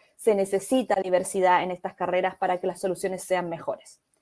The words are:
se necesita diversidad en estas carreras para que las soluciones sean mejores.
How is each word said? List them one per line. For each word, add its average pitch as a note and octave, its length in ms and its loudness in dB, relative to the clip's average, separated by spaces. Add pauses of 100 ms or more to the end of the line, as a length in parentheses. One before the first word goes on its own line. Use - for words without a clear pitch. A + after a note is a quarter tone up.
(160)
se G#3+ 180 2
necesita G3 640 0
diversidad F#3 640 2
en F3+ 100 -4
estas F#3 220 -8
carreras F#3 420 -2
para F3+ 220 0
que F#3+ 80 -4
las F3+ 140 -6
soluciones F#3 440 -4
sean F3+ 240 0
mejores. - 520 -10 (220)